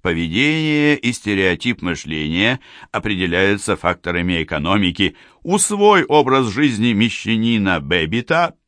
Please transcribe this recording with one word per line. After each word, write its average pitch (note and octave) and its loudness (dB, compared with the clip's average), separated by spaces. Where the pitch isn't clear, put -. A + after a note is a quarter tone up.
Поведение D3 0
и A#2 -4
стереотип G2 -2
мышления E2 -2
определяются F#2+ -2
факторами F2 -2
экономики. F2 -2
Усвой G3+ 2
образ C3+ 4
жизни A#2 2
мещанина A2 0
Бэббита F2+ -2